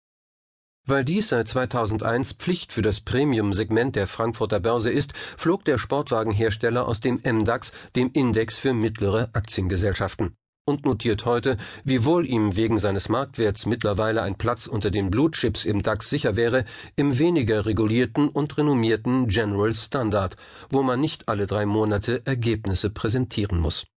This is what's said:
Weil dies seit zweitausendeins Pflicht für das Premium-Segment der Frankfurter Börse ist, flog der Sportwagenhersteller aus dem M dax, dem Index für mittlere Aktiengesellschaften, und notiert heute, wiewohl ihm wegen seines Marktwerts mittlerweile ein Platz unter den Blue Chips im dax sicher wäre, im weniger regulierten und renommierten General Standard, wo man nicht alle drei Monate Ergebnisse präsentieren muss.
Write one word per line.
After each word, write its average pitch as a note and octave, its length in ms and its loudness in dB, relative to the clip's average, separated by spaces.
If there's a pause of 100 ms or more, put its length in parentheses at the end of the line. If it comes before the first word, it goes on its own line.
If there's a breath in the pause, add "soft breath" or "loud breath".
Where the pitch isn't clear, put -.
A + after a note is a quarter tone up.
(880)
Weil C3+ 200 2
dies G#3 240 0
seit A2+ 180 2
zweitausendeins A#2+ 840 -2
Pflicht - 400 -4
für - 80 0
das G#2 180 2
Premium-Segment A2+ 960 0
der G2 100 0
Frankfurter A2+ 540 -2
Börse A2+ 300 0
ist, C#3+ 240 -2
flog - 500 -2
der C3+ 140 2
Sportwagenhersteller A2+ 1080 0
aus A2 140 -2
dem B2 220 0
M A2 240 2
dax, A#2+ 260 -2 (240 loud breath)
dem B3 160 2
Index A2+ 460 2
für C3+ 160 2
mittlere A2 580 0
Aktiengesellschaften, F#2+ 1000 -2 (320)
und D3 180 -2
notiert A2 400 0
heute, A#2+ 320 2 (280 loud breath)
wiewohl C3+ 420 2
ihm G#2+ 300 2
wegen A2 220 2
seines G2 300 0
Marktwerts A2+ 560 0
mittlerweile A2 560 0
ein F#2+ 160 -4
Platz A#2 300 -4
unter G#2 240 -2
den G2 200 0
Blue C#3+ 200 2
Chips - 340 -2
im G2+ 160 0
dax G#2+ 300 -2
sicher C3+ 260 0
wäre, A#2 300 2 (300 loud breath)
im C#3+ 220 2
weniger B2 460 2
regulierten A2+ 640 2
und C#3+ 300 -4
renommierten B2 720 2
General G#2 440 0
Standard, G#2 640 -2 (320 loud breath)
wo C3+ 140 2
man B2+ 180 2
nicht D3 300 -4
alle G2+ 160 0
drei G#2 180 0
Monate G#2 640 0
Ergebnisse A2 640 -2
präsentieren A2 680 -2
muss. - 280 -2 (140)